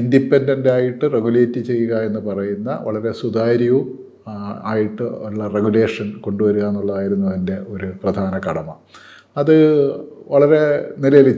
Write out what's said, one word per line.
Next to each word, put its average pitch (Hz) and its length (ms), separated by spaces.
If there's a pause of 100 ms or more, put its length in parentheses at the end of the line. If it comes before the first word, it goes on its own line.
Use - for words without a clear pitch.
ഇൻഡിപെൻഡൻ്റ് 135 760
ആയിട്ട് 127 400
റെഗുലേറ്റ് 117 460 (100)
ചെയ്യുക 117 240 (140)
എന്ന് 107 200
പറയുന്ന 101 420 (160)
വളരെ 110 240 (100)
സുതാര്യവും, 120 680 (440)
ആ, - 20 (400)
ആയിട്ട് 107 320 (220)
ഉള്ള 104 300
റെഗുലേഷൻ 110 520 (180)
കൊണ്ടുവരിക 101 440
എന്നുള്ളതായിരുന്നു 98 640
അതിൻ്റെ 92 240 (180)
ഒരു 95 140 (140)
പ്രധാന 95 300 (140)
കടമ. 90 220 (760)
അത് 156 120 (800)
വളരെ 147 280 (420)
നിലയിൽ 139 340